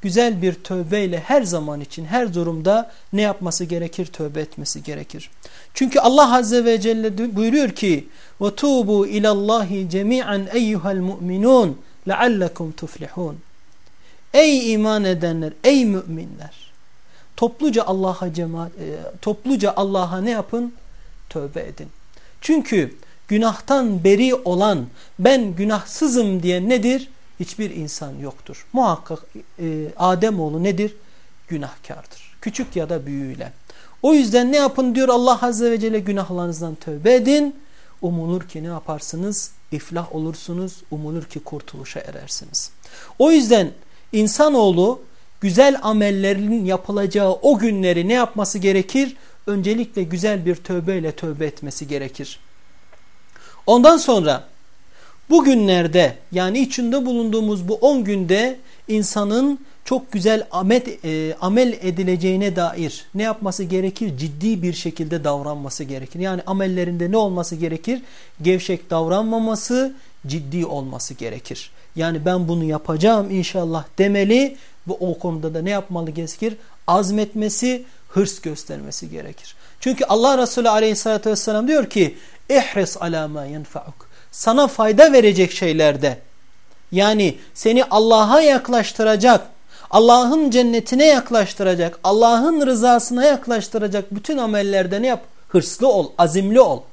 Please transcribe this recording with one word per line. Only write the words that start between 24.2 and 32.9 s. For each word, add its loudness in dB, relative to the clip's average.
olan, 0
"Ben 4
günahsızım." 0
diye 0
nedir? 0
Hiçbir -8
insan -10
yoktur. -14
Muhakkak, 0
e, -6
Ademoğlu 0
nedir? -2
Günahkardır. -14
Küçük -8
ya -4